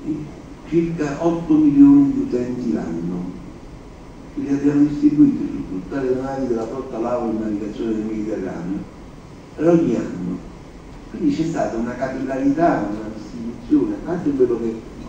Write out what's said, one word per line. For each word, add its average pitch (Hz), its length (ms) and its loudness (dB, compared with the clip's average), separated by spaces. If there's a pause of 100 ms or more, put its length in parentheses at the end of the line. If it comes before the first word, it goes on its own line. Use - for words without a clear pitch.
in - 120 -4 (520)
circa 151 500 0
otto 165 360 0
milioni 143 580 8
di 123 60 -2
utenti 123 540 -2
l'anno. 87 640 -6 (960)
Li 143 140 -4
abbiamo 143 380 4
distribuiti - 640 4
su - 200 -8
tutte 135 320 -6
le 127 200 0
navi 135 260 -4
della 113 200 -2
flotta 113 320 -8
Lavo 117 320 -2
in 110 80 -2
navigazione 107 540 -4
nel 107 120 -2
Mediterraneo, 98 720 -6 (800)
per 151 120 0
ogni 151 280 6
anno. - 420 -4 (720)
Quindi 147 260 0
c'è 160 100 0
stata 147 300 -2
una 117 200 -4
capillarità, 135 920 0
una 107 260 -8
distribuzione, 120 840 -2
a - 100 -10
parte 165 240 -2
quello 120 300 2
che 113 160 -4 (320)